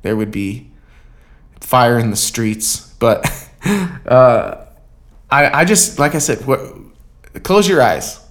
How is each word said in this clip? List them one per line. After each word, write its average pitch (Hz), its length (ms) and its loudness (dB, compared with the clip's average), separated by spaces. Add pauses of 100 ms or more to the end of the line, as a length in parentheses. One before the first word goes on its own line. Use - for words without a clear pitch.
There 110 140 -2
would 107 140 -4
be 101 400 -8 (880)
fire 120 380 2
in 113 120 0
the 101 60 -6
streets. - 840 -6
But, 117 260 2 (280)
<laughs> - 120 -20
uh, 131 1000 2 (640)
I, 143 300 2
I 170 40 4
just, - 340 0
like 143 160 0
I 160 40 -2
said, 131 280 -4
what, 135 140 -2 (800)
close 190 260 2
your 165 140 4
eyes. 82 380 -2 (100)